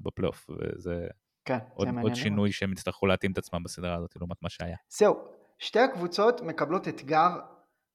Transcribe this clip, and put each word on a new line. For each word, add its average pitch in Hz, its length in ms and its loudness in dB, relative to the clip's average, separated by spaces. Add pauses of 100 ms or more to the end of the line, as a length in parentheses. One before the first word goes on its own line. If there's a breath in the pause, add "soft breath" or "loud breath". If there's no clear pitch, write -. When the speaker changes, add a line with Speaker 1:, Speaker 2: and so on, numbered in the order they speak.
Speaker 1:
בפלייאוף, - 480 -2
וזה 85 580 -4 (380)
Speaker 2:
כן, 131 120 0 (160)
Speaker 1:
עוד, - 140 0
Speaker 2:
זה 123 40 0
מעניין 120 120 -2
Speaker 1:
עוד 113 80 2
Speaker 2:
לראות. 123 120 -2
Speaker 1:
שינוי 104 280 2
שהם 98 200 -2
יצטרכו 92 360 -2
להתאים 95 240 4
את 90 60 -6
עצמם 87 260 -4
בסדרה 87 320 -4
הזאת, 85 200 -8
לעומת 87 260 -8
מה 85 80 -4
שהיה. 85 260 -8 (140)
Speaker 2:
זהו, 202 280 6 (420 soft breath)
שתי - 200 0
הקבוצות 220 640 2
מקבלות 165 460 -2
אתגר 156 420 4 (640)